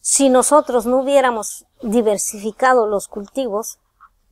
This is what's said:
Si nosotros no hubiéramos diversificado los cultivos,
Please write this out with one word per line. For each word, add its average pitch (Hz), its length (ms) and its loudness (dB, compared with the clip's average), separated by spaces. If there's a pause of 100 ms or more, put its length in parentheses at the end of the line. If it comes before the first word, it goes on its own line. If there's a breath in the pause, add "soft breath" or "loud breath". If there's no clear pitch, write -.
Si - 280 0
nosotros 254 560 2
no 247 140 0
hubiéramos 254 640 0 (160)
diversificado 220 1040 0
los 202 220 -4
cultivos, 220 680 -8 (540)